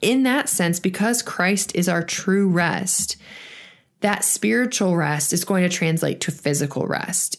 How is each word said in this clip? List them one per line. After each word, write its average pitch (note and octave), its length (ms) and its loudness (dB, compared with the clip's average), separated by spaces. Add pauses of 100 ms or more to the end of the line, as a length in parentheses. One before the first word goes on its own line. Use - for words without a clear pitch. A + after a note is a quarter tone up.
in B3+ 220 2
that C4 240 2
sense, F3 320 0
because G#3 420 0
Christ - 540 0
is F3+ 140 0
our E3+ 120 2
true F#3+ 460 0
rest, F3 680 0 (840)
that G3+ 220 0
spiritual G#3+ 720 2
rest D3+ 380 0
is F3 100 0
going F#3+ 180 2
to F3+ 80 4
translate E3 520 0
to E3 100 -4
physical C#3+ 560 -2
rest - 520 -2